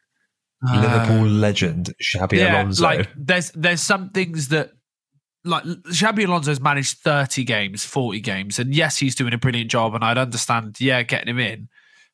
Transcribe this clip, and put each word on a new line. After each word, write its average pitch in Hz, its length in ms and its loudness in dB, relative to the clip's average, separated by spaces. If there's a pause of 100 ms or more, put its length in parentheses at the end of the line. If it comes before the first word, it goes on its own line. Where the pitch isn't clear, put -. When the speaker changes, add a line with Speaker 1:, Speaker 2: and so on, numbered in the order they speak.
(800)
Speaker 1:
Liverpool 113 460 4
Speaker 2:
No. - 20 4
Speaker 1:
legend, 98 760 2
Xabi - 360 -2
Speaker 2:
Yeah, 170 240 4
Speaker 1:
Alonso. 98 220 0
Speaker 2:
like, 160 320 0
there's, 160 360 -2
there's 170 300 0
some 190 300 -2
things 165 380 -2
that, 151 220 0 (720)
like, 170 200 -2
Xabi 180 640 -2
Alonso's 151 320 0
managed 143 380 0
thirty 139 480 0
games, 104 400 -2
forty 117 340 -4
games, 101 400 -6
and 131 160 -2
yes, 156 220 2
he's 135 180 0
doing 120 180 -2
a 120 40 0
brilliant 120 340 0
job, 113 240 0
and 113 80 -2
I'd 117 140 2
understand, 117 640 -2
yeah, 131 220 2
getting - 260 -4
him 120 100 -2
in, 110 300 -6 (440)